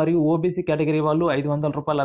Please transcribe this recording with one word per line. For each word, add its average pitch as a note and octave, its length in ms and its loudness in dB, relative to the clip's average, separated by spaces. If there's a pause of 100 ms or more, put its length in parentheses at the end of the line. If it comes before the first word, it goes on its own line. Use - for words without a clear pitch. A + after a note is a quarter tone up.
మరియు E3 180 2 (140)
ఓబీసీ F3 380 -2
కేటగిరీ D#3 380 0
వాళ్ళు E3 280 2
ఐదు C#3+ 160 -2
వందల D3 260 -2
రూపాయల D3+ 260 -2